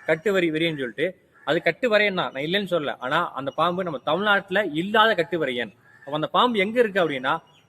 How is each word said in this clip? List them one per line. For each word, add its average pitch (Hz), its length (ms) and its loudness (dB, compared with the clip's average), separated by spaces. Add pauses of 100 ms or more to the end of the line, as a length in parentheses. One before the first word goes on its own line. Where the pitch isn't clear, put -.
கட்டு 160 260 0
வரி 180 180 2
வெறியன்னு 156 280 -2
சொல்லிட்டு. 135 380 -4 (280)
அது 160 180 0
கட்டு 170 260 0
வரையன் 208 260 2
தான், 147 180 -2
நான் 135 100 -6
இல்லைன்னு 180 280 -2
சொல்லல. 151 280 -2
ஆனா 151 340 -2
அந்த 135 180 -6
பாம்பு 175 320 0
நம்ம 156 220 -6
தமிழ்நாட்டுல 196 600 0
இல்லாத 208 500 2
கட்டு 165 320 0
வரையன். 120 280 -4 (240)
அப்ப - 140 -12
அந்த 151 140 -2
பாம்பு 220 320 2
எங்க 220 220 0
இருக்கு 196 280 2
அப்படின்னா, 143 340 -2 (260)